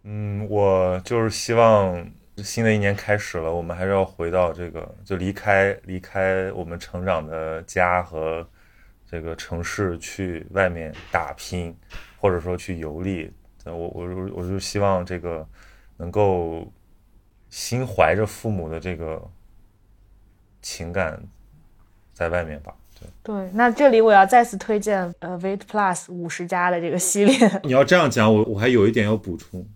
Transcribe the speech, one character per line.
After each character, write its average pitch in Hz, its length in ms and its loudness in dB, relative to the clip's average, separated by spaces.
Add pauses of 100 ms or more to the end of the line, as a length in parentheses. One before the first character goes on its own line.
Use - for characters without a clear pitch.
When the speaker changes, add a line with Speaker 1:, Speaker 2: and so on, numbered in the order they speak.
Speaker 1:
嗯， 104 440 -6
我 95 560 2
就 120 160 0
是 113 80 2
希 107 240 -4
望 101 560 4 (280)
新 107 280 -4
的 110 80 6
一 107 60 4
年 101 160 2
开 104 240 -2
始 92 200 -8
了， 80 140 -4
我 85 80 -2
们 85 160 -8
还 92 80 -4
是 95 60 0
要 98 140 4
回 85 260 -6
到 87 220 2
这 87 180 -10
个， 82 240 -12 (100)
就 95 120 -4
离 92 160 -4
开， 98 520 2
离 92 140 -8
开 95 540 -2
我 90 100 -8
们 85 160 -10
成 90 260 -10
长 82 220 -2
的 80 380 -8
家 90 400 2
和 80 440 -6 (640)
这 85 100 -8
个 82 140 -10
城 85 280 -10
市， 87 360 -4
去 87 540 -8
外 92 180 0
面 80 240 -10 (160)
打 78 220 -4
拼， 85 440 -10 (420)
或 101 120 2
者 90 80 0
说 90 180 -4
去 90 220 -10
游 78 240 -8
历。 92 260 -6 (360)
我， 82 100 -12
我， 90 600 -8
我 90 140 -8
就 95 80 -4
希 98 220 -6
望 95 260 2
这 90 140 -8
个 82 260 -8 (520)
能 85 120 -10
够 87 640 0 (760)
心 - 340 -6
怀 90 300 4
着 107 100 0
父 - 240 -8
母 90 200 -4
的 82 100 -8
这 90 180 -6
个 80 240 -8 (1400)
情 85 300 -10
感 87 280 -4 (920)
在 85 160 -4
外 87 160 0
面 76 160 -10
吧。 - 120 -18 (260)
对。 - 100 -20 (160)
Speaker 2:
对， 196 300 -6
那 240 140 4
这 269 200 6
里 233 120 8
我 220 120 8
要 196 120 10
再 240 200 6
次 202 120 -6
推 208 220 -2
荐， 190 400 -2
呃 180 220 -10
，Weight 196 280 -6
Plus 185 440 -2
五 175 160 -8
十 175 180 -8
加 180 240 0
的 170 100 0
这 170 80 -4
个 151 80 -2
系 202 280 2
列。 214 400 6
Speaker 1:
你 135 80 0
要 135 100 6
这 180 140 6
样 160 120 4
讲， 110 240 6
我， 110 120 6
我 107 140 -2
还 117 100 2
有 113 180 6
一 117 60 4
点 110 120 2
要 107 120 2
补 92 200 -8
充 90 400 -14